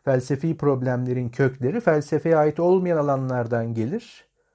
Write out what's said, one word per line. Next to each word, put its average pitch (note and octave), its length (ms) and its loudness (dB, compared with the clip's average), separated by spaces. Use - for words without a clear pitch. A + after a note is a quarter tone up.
Felsefi C#3+ 520 0
problemlerin B2+ 720 -2
kökleri C3 500 0
felsefeye D#3+ 580 0
ait D3+ 220 2
olmayan F3+ 380 2
alanlardan B2+ 760 -2
gelir. B2 520 -6